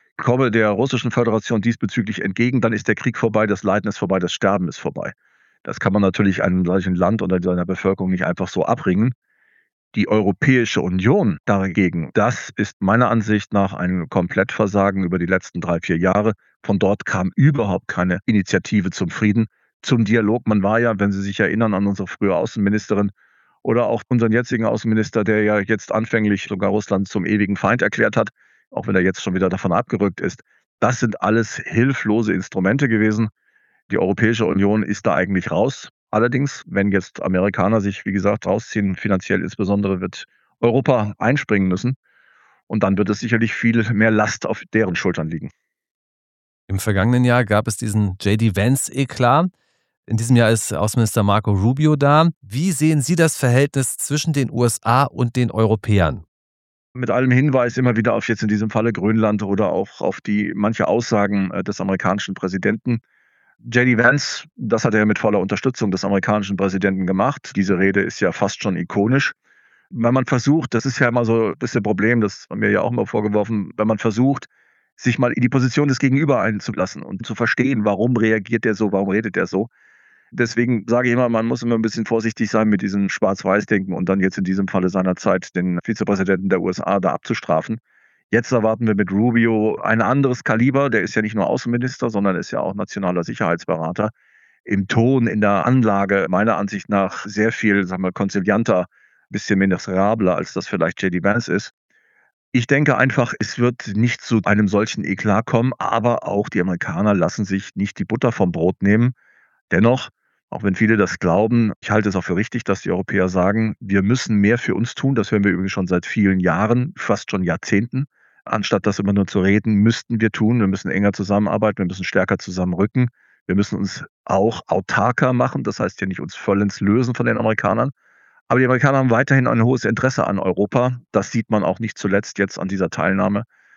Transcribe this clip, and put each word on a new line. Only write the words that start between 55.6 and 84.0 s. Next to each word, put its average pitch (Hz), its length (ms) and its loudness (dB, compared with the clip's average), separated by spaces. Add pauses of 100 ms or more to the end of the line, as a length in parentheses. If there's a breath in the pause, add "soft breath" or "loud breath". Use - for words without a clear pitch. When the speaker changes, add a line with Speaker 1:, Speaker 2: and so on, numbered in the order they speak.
Speaker 1:
Mit 127 160 -6
allem 127 220 2
Hinweis 127 440 2
immer 123 220 2
wieder 113 160 2
auf 104 160 -4
jetzt 113 120 -2
in 110 60 -2
diesem 107 220 0
Falle 113 240 0
Grönland 107 500 2
oder 98 260 0
auch 90 300 -4
auf - 220 -4
die 104 340 -2
manche 104 320 0
Aussagen, 101 640 0
äh, 95 100 -6
des 98 200 -6
amerikanischen 95 540 -2
Präsidenten. 104 640 -2 (720)
J 123 140 2
D 123 120 2
Vance, 123 460 2 (140)
das 113 260 -2
hat 110 100 2
er 107 120 4
mit 107 120 2
voller 104 220 0
Unterstützung 104 500 -2
des 92 140 -4
amerikanischen 101 540 0
Präsidenten 95 500 0
gemacht. 98 480 -2
Diese 95 240 2
Rede 95 220 2
ist - 180 -4
ja 90 140 0
fast - 280 -4
schon 95 140 -2
ikonisch. 104 560 0 (580 soft breath)
Wenn 120 240 0
man 131 120 0
versucht, 139 480 0
das 117 120 0
ist 131 140 -2
ja 127 80 4
immer 120 160 2
so 113 240 2
ein 90 100 -4
bisschen 117 240 -4
Problem, 107 380 0
das 104 300 -2
war - 80 -10
mir 107 120 0
ja 101 120 2
auch 101 100 -2
immer 107 160 -2
vorgeworfen, 104 680 -2
wenn 110 100 0
man 110 100 0
versucht, 123 500 0 (500)
sich 123 220 -2
mal 123 120 0
in 123 100 -2
die 123 60 2
Position 131 400 2
des 131 120 0
Gegenüber 139 420 2
einzulassen 104 600 -4
und - 240 -10
zu 113 80 -8
verstehen, 120 520 0
warum 107 320 2
reagiert 110 480 0
der 110 100 2
so, 104 160 0
warum 98 160 0
redet 101 300 -2
der 90 100 0
so. 101 220 -2 (640 soft breath)
Deswegen 120 580 0
sage 123 180 2
ich 120 60 2
immer, 123 160 2
man 113 160 0
muss 120 180 -4
immer 117 120 0
ein 113 60 0
bisschen 113 240 -2
vorsichtig 113 440 -2
sein 110 180 2
mit 104 140 2
diesem 98 260 -2
Schwarz-Weiß-Denken 95 840 0
und 87 160 -4